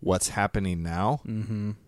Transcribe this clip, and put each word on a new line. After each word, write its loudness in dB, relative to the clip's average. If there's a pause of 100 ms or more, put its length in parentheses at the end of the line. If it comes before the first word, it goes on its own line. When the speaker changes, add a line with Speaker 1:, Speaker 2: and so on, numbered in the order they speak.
Speaker 1:
what's 2
happening 0
now?" 0
Speaker 2:
Mm-hmm. -2 (160)